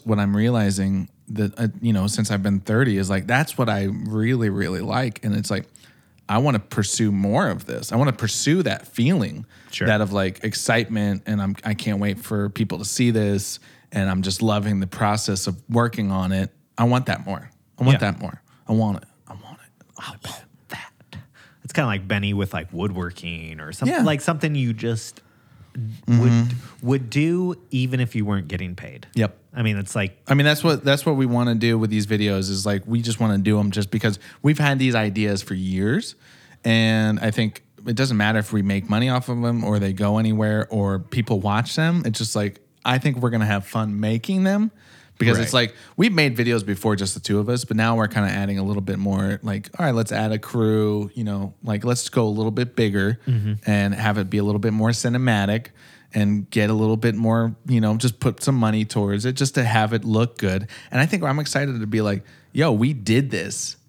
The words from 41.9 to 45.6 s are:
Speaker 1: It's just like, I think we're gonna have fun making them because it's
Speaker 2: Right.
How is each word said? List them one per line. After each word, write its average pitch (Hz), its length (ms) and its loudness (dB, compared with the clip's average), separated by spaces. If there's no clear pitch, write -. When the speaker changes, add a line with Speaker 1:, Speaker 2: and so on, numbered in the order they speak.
Speaker 1:
It's 107 140 -2
just 110 160 -4
like, 104 240 -4
I 127 140 2
think 135 200 0
we're 120 120 0
gonna 113 140 2
have 101 220 0
fun 107 320 -2
making 113 460 0
them 208 260 2
because 113 200 4
it's 113 160 0
Speaker 2:
Right. 120 140 4